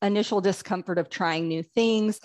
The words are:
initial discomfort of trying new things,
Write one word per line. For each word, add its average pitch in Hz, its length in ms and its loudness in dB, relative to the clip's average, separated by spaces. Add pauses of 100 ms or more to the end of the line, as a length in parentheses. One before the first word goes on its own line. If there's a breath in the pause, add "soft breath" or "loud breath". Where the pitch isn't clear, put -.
initial 202 380 0
discomfort 185 580 -2
of 165 100 -2
trying 165 380 0
new 165 160 -2
things, 220 640 2